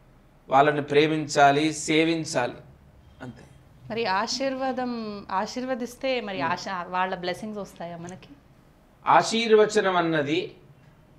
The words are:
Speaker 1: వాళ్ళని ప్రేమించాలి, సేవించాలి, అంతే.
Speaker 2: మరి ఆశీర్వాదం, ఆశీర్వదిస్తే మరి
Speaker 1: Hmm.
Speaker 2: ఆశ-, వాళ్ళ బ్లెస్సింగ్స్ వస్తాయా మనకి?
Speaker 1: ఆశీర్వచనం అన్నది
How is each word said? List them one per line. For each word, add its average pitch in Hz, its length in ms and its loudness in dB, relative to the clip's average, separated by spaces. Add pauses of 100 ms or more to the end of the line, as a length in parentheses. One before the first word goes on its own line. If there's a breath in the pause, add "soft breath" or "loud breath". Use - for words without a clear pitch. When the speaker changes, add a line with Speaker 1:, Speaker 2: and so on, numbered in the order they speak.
(480)
Speaker 1:
వాళ్ళని 147 340 4
ప్రేమించాలి, 147 880 4
సేవించాలి, 156 840 0 (680)
అంతే. 123 220 -16 (460)
Speaker 2:
మరి 220 160 -4
ఆశీర్వాదం, 240 1200 -4
ఆశీర్వదిస్తే 247 920 -4
మరి 202 180 -8
Speaker 1:
Hmm. 170 120 -2
Speaker 2:
ఆశ-, 180 380 -6
వాళ్ళ 185 260 -2
బ్లెస్సింగ్స్ 180 440 -8
వస్తాయా 175 380 -14
మనకి? 170 320 -16 (760)
Speaker 1:
ఆశీర్వచనం 214 920 4
అన్నది 165 600 0 (640)